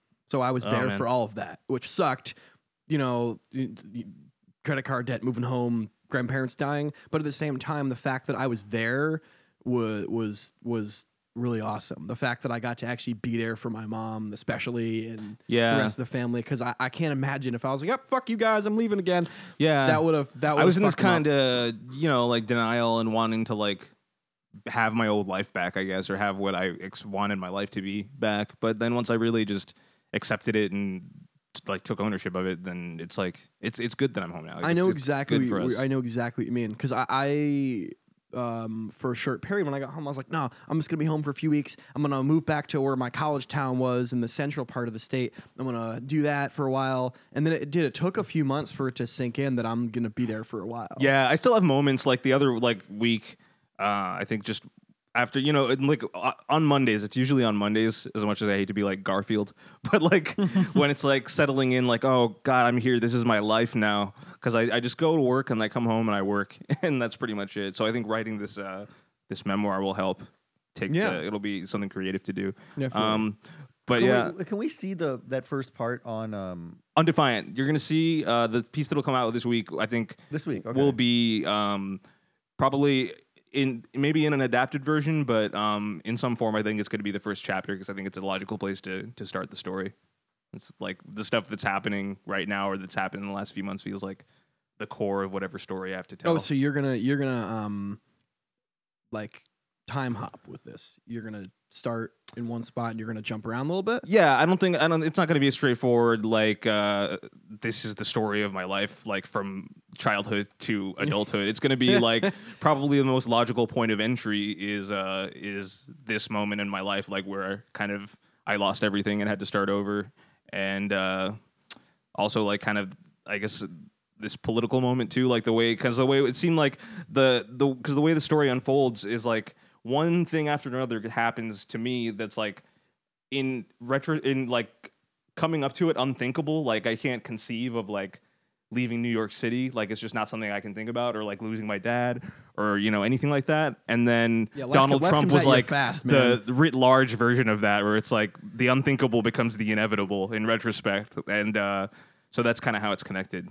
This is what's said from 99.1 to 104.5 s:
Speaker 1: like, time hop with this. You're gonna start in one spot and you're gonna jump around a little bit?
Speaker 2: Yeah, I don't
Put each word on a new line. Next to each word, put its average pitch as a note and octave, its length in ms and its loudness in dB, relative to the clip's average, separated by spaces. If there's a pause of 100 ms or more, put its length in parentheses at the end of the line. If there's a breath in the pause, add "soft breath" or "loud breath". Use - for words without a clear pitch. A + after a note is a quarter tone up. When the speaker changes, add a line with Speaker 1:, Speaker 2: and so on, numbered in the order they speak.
Speaker 1:
like, G#2+ 320 -10 (440)
time B2+ 280 -4
hop - 320 -10
with - 160 -18
this. - 420 -20
You're A2+ 180 -10
gonna G#2 260 -12 (220)
start A2+ 420 -6 (240)
in A#2+ 100 -6
one A#2 160 -6
spot A#2 280 -6
and A2+ 80 -8
you're A2 80 -8
gonna A2 140 -6
jump A2 240 -8
around B2 220 -4
a - 20 -2
little F#3+ 140 -2
bit? A3+ 220 -2
Speaker 2:
Yeah, D#3+ 320 6
I D3 80 6
don't F3+ 140 6